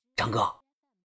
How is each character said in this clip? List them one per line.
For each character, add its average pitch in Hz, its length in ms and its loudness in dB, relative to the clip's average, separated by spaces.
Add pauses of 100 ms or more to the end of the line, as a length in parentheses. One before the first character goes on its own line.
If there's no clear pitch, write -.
(160)
”“张 117 160 0
哥， 107 300 0 (420)